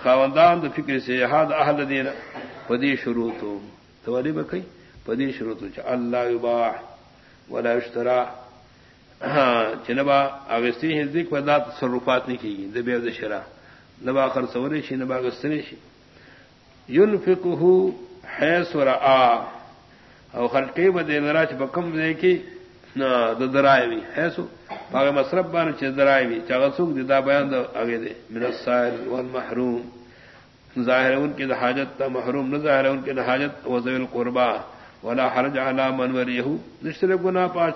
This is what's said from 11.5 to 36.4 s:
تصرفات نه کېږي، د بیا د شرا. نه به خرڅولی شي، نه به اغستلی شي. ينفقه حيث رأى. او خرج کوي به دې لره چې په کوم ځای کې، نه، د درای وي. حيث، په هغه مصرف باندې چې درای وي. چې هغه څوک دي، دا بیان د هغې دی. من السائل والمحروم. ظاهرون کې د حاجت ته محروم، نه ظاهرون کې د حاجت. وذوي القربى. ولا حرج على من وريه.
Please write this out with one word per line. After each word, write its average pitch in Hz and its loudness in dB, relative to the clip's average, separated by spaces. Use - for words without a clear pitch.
تصرفات 127 -2
نه 127 -4
کېږي، 101 -8
د - -4
بیا 123 -2
د 120 -4
شرا. 104 -6
نه 123 -4
به 135 2
خرڅولی 131 -4
شي، 131 -8
نه 131 -4
به 127 -4
اغستلی 135 -4
شي. - -16
ينفقه 180 4
حيث 165 0
رأى. 135 6
او 120 0
خرج 131 0
کوي 180 4
به 175 2
دې 147 0
لره 156 4
چې 143 -4
په 135 -4
کوم 170 -4
ځای 160 0
کې، 185 6
نه، 123 2
د 131 -2
درای 135 6
وي. 113 -2
حيث، 165 -2
په 123 -2
هغه 139 4
مصرف 143 0
باندې 160 -2
چې 139 -4
درای 135 4
وي. 113 -4
چې - -6
هغه 131 4
څوک 175 0
دي، 131 -2
دا 135 2
بیان 139 2
د 135 -2
هغې 117 -2
دی. 107 -8
من 113 -6
السائل 120 0
والمحروم. 123 -4
ظاهرون 131 2
کې 139 -6
د 131 -4
حاجت 135 0
ته 113 -2
محروم، 127 -4
نه 143 -2
ظاهرون 139 2
کې 147 -4
د 131 -4
حاجت. 135 0
وذوي 123 -2
القربى. 123 0
ولا 123 0
حرج 131 0
على 131 0
من 131 -2
وريه. 127 -2